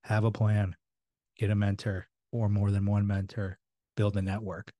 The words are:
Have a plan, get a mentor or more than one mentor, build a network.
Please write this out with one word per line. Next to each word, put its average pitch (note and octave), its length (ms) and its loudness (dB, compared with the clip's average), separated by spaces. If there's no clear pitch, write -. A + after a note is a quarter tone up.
Have G#2+ 200 2
a A2+ 60 4
plan, G#2 460 0
get G2+ 120 0
a G#2+ 40 2
mentor G2+ 540 -2
or A2 180 0
more G2+ 220 2
than G2 140 0
one G2+ 220 2
mentor, G2 520 -4
build G#2 220 2
a F#2+ 40 0
network. F#2+ 580 -6